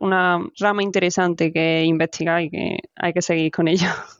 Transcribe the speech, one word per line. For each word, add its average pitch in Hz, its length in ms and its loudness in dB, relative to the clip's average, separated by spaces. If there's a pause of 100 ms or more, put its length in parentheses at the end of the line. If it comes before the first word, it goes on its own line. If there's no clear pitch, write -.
una 180 380 2 (200)
rama 202 240 2
interesante 180 680 0
que 160 320 0
investigar 165 580 0
y 160 80 -6
que - 280 -4 (160)
hay 170 180 -2
que 175 100 0
seguir 160 280 0
con 165 160 0
ello. 175 220 2
<laughs> - 100 -6 (220)